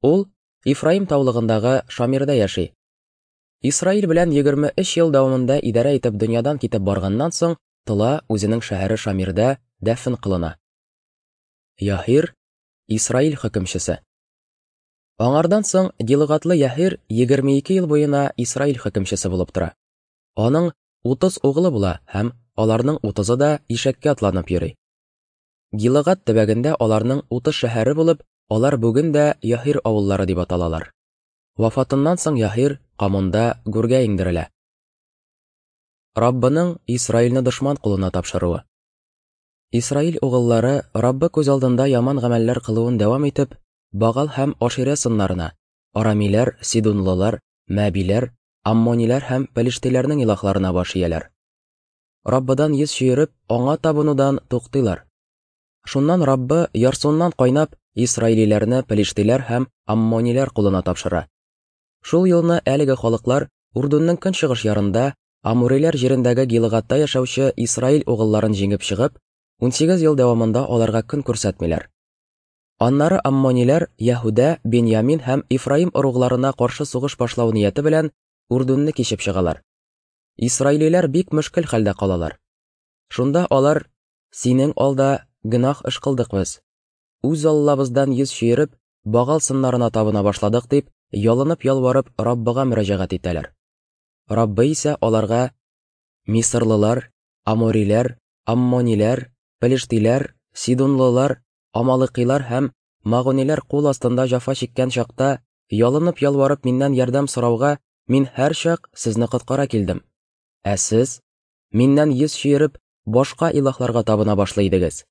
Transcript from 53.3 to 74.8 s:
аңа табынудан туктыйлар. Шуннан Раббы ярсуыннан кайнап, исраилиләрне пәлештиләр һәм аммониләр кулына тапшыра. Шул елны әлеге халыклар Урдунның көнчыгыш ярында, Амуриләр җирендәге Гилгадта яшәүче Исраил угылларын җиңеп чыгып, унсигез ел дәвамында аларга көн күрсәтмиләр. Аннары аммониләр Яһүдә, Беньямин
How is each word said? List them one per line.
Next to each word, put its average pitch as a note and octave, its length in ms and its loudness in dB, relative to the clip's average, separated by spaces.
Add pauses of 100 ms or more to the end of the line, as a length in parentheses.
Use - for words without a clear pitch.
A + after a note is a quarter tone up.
аңа B2+ 280 0
табынудан D3 600 0 (100)
туктыйлар. A#2+ 560 -2 (800)
Шуннан D#3 380 0
Раббы C3+ 500 0
ярсуыннан D3 640 0
кайнап, C3+ 380 2 (180)
исраилиләрне A2+ 880 2
пәлештиләр G#2+ 640 0
һәм B2 240 -4 (160)
аммониләр A2+ 640 0
кулына G2 320 0
тапшыра. F2 460 -4 (720)
Шул F3 240 2
елны E3+ 400 2
әлеге C3+ 320 0
халыклар B2 540 -2 (240)
Урдунның D3+ 420 0
көнчыгыш C#3+ 480 -2
ярында, G#2 480 0 (300)
Амуриләр C3 500 2
җирендәге B2+ 540 0
Гилгадта A2+ 500 0
яшәүче C3+ 600 0
Исраил B2+ 500 0
угылларын G#2+ 500 2
җиңеп G2 240 -2
чыгып, - 380 -4 (420)
унсигез D#3+ 400 2
ел D#3 140 4
дәвамында A#2+ 500 2
аларга A2+ 380 0
көн C#3+ 180 -6
күрсәтмиләр. G2 680 -4 (920)
Аннары C#3+ 440 2
аммониләр C3+ 640 2 (100)
Яһүдә, A#2+ 640 0
Беньямин A#2 600 2